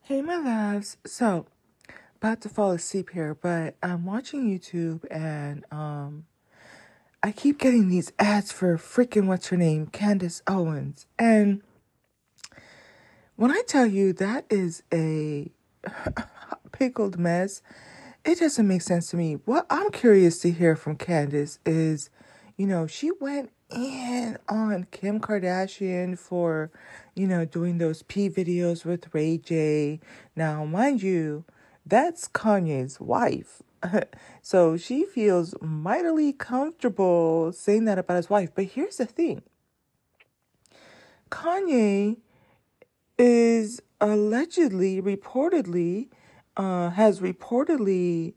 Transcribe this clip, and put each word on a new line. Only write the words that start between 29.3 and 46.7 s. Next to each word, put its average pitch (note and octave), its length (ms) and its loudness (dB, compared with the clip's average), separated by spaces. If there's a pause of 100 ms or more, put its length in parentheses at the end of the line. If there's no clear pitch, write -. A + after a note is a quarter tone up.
J. D3+ 640 0 (360)
Now, D3+ 280 -2
mind G#3 380 0
you, E3 420 -2 (400)
that's C#4+ 440 2
Kanye's D#3 720 0
wife. - 640 -2 (200)
<laughs> F#3 200 0 (420)
So E3+ 320 4
she C4 280 -2
feels F#3+ 560 0
mightily C#4 720 -2
comfortable F#3 1200 0
saying G#3+ 320 0
that G#3 120 0
about F3+ 200 -2
his E3+ 120 -2
wife. G3 280 2
But F#3+ 80 -2
here's D4 320 -6
the B3 100 -2
thing. D4 360 -4 (1900)
Kanye A#3+ 840 0 (1000)
is A#3 640 4 (200)
allegedly, G#3 1000 2
reportedly, G3 1080 -2 (480)
uh, F3+ 340 -2